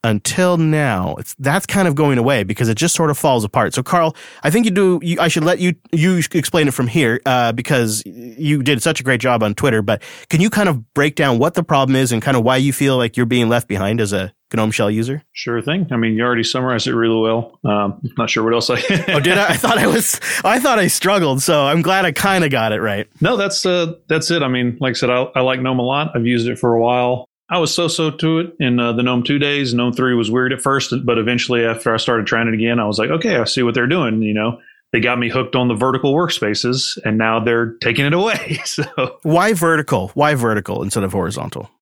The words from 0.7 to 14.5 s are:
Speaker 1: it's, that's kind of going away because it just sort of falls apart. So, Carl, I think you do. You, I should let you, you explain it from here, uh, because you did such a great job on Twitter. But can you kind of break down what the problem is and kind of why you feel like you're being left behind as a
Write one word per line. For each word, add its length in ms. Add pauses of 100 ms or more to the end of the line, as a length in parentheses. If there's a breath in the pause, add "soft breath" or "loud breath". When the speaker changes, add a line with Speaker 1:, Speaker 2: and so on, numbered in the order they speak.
Speaker 1:
it's, 240
that's 260
kind 220
of 80
going 240
away 240
because 260
it 60
just 180
sort 160
of 80
falls 260
apart. 300
So, 80
Carl, 340 (280 loud breath)
I 80
think 140
you 60
do. 300
You, 180
I 100
should 140
let 140
you, 160 (180)
you 300 (100)
explain 360
it 80
from 100
here, 400
uh, 280
because 520
you 560
did 220
such 160
a 40
great 160
job 220
on 140
Twitter. 260
But 220 (260 loud breath)
can 120
you 100
kind 180
of 240
break 220
down 240
what 160
the 80
problem 320
is 160
and 100
kind 160
of 60
why 140
you 140
feel 260
like 200
you're 80
being 240
left 180
behind 320
as 140
a 180 (220)